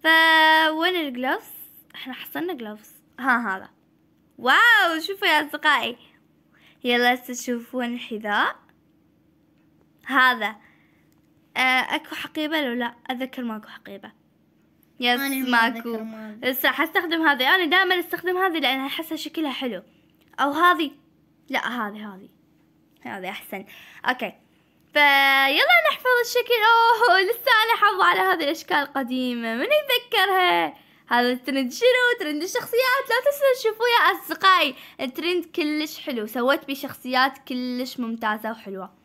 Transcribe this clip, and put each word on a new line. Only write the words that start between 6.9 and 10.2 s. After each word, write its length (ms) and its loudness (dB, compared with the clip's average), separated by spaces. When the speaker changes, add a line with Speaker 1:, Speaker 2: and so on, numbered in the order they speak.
Speaker 1:
هسه 180 -10
نشوف 420 -8
وين 200 -6
الحذاء. 640 -4
هذا. 500 0